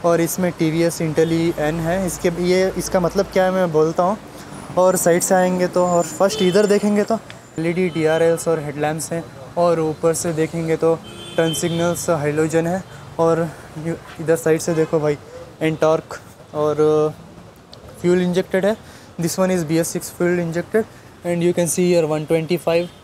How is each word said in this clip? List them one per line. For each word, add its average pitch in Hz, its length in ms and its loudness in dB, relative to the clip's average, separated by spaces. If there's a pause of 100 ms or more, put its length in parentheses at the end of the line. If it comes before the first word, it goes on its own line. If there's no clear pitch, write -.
और 170 160 4
इसमें 175 380 0
T 160 120 2
V 165 120 0
S 170 200 0
Intelli 165 520 2
N 156 260 -2
है, 180 260 -2
इसके, 175 220 -2 (160)
ये, 185 340 2
इसका 185 220 0
मतलब 180 320 0
क्या 185 120 4
है 185 80 2
मैं 185 200 0
बोलता 156 300 2
हूँ। 196 140 0 (640)
और 180 180 4
साइड 175 260 4
से 190 120 2
आएंगे 185 320 2
तो, 180 200 2
और 175 160 2
फर्स्ट 190 400 0
इधर 190 240 4
देखेंगे 208 380 2
तो 220 140 -2 (400)
एल 160 80 -2
ई 175 60 0
डी 180 160 0
डी 156 160 -2
आर 160 180 2
एल्स 165 260 2
और 160 160 0
headlamps 147 480 -4
हैं, - 100 -4 (340)
और 170 240 2
ऊपर 156 340 0
से 170 180 -4
देखेंगे 160 440 -2
तो 165 180 2 (420)
turn 165 180 2
signals 170 540 -2 (140)
हेलोजन 156 440 0
है। 180 160 -2 (360)
और 165 300 2 (380)
यू-, 165 100 -4 (240)
इधर 160 160 2
साइड 160 240 2
से 170 140 -2
देखो 160 260 0
भाई 147 180 0 (440)
Ntorq 160 540 0 (380)
और 151 600 2 (840)
fuel 180 220 2
injected 180 440 0
है, 214 100 0 (440)
this 165 180 -2
one 185 180 2
is 165 140 -2
B 165 120 2
S - 140 -4
six - 220 -8
fuel 175 280 0
injected 175 380 -2 (420)
and 175 200 0
you 175 120 4
can 175 100 2
see 180 240 2
here 165 160 4
one 156 180 -2
twenty 165 320 0 (100)
five। 170 200 0 (160)